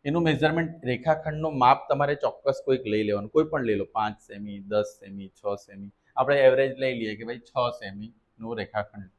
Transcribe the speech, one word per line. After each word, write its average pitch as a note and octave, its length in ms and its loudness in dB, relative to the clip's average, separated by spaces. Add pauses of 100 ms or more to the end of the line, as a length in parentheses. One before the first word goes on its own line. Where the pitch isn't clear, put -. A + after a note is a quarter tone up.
એનું D#3 180 2
મેઝરમેન્ટ, D#3+ 600 0
રેખાખંડનું D#3 720 -2
માપ B2+ 300 6
તમારે C#3+ 260 0
ચોક્કસ - 500 -2
કોઈક C3 220 0
લઈ G#2+ 160 0
લેવાનું, G#2 280 -2
કોઈ D#3 140 4
પણ D#3 200 -2
લઈ A2 100 2
લો, G2+ 100 -2
પાંચ G#2+ 360 -4
સેમી, G2+ 380 -14
દસ G#2 260 0 (160)
સેમી, G2 280 -14
છ G2+ 260 -6
સેમી. G2+ 360 -14 (260)
આપણે C3+ 240 2
એવરેજ C3+ 380 6
લઈ C3 200 -2
લઈએ G#2+ 180 -6
કે A2 80 -14
ભાઈ A#2+ 140 -10
છ A#2+ 320 -2
સેમીનું A2+ 880 -12
રેખાખંડ. G2+ 600 -8